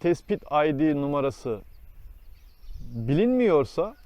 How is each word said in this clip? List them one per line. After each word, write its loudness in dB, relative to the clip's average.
tespit -2
I 2
D 2
numarası -2
bilinmiyorsa, 2